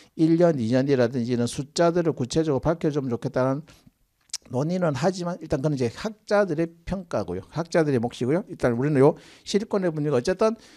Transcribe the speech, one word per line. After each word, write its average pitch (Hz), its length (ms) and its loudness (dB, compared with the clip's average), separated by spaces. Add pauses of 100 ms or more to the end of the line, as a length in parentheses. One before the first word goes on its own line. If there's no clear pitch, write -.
(160)
일 165 220 4
년, 170 220 4
이 113 120 -2
년이라든지 127 600 2
이런 120 140 0
숫자들을 170 680 0
구체적으로 143 460 -2
밝혀주면 147 520 -2
좋겠다는 131 500 -2 (880)
논의는 160 460 -2
하지만 175 440 -2
일단 156 220 -4
그건 151 140 0
이제 123 200 0
학자들의 202 720 -2 (180)
평가고요. 104 640 -6
학자들의 156 500 0
몫이고요. 123 500 -2
일단 131 240 -2
우리는 135 260 0
요 147 140 8 (300)
실권의 196 480 -2
분위기가 147 260 -2
어쨌든 185 380 0 (220)